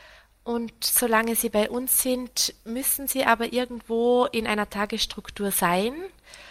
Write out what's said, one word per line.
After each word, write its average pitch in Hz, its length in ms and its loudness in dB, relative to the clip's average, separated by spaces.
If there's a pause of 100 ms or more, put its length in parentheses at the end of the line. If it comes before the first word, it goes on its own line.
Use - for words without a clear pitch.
(440)
Und 233 280 -4 (100)
solange 226 540 2
sie 233 140 -2
bei 208 180 2
uns 254 340 -2
sind, 254 520 -2 (100)
müssen 262 420 -4
sie 262 200 0
aber 226 260 2
irgendwo 240 720 2
in 220 220 0
einer 208 240 0
Tagesstruktur 208 800 -4
sein. 190 420 2 (580)